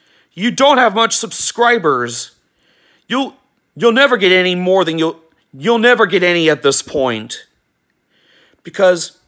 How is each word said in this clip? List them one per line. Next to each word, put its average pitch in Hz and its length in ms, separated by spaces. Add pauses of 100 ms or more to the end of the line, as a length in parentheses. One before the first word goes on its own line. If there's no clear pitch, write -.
(360)
you 214 140
don't 269 280
have 226 180
much 226 180
subscribers. 165 1200 (760)
You'll, 247 300 (400)
you'll 226 160
never 254 240
get 185 160
any 180 240
more 185 280
than 165 140
you'll, 160 220 (360)
you'll 214 220
never 226 280
get 180 180
any 170 260
at 147 140
this 139 180
point. 120 640 (1200)
Because 180 640